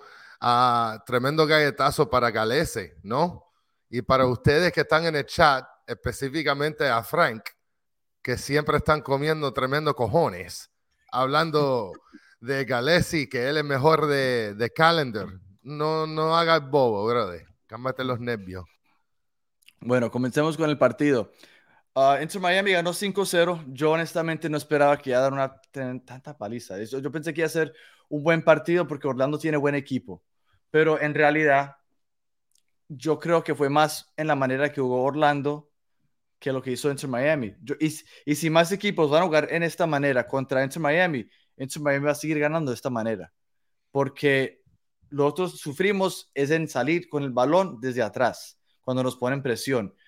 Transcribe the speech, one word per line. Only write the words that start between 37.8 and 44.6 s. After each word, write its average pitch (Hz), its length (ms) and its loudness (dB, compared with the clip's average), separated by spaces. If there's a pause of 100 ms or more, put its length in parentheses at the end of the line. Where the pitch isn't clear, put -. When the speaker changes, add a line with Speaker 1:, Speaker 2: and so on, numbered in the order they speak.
Speaker 2:
y 147 80 0
si 156 160 -2
más 165 220 4
equipos 175 360 0
van 151 140 4
a 190 40 2
jugar 156 260 2
en 165 100 -2
esta 170 240 -2
manera 139 400 0
contra 135 380 -2
Inter 135 180 -6
Miami, 151 480 0 (260)
Inter 139 240 -10
Miami 143 260 0
va 147 40 2
a 143 60 0
seguir 151 240 -4
ganando 151 320 0
de - 20 -6
esta 131 160 -6
manera. 110 420 -4 (600)
Porque 135 720 0 (460)